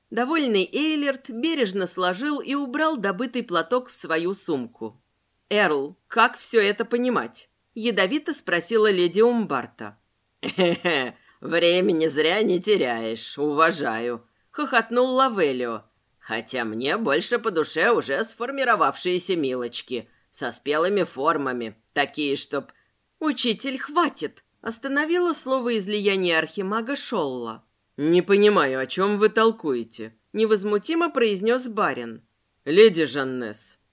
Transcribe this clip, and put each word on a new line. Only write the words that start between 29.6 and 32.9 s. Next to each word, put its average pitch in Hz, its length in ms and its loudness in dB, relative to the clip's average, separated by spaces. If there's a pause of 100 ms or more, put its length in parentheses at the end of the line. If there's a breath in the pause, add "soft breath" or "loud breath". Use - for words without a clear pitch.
невозмутимо 214 800 0
произнёс 240 580 0
барин. 131 540 -4 (420)
"Леди 165 400 8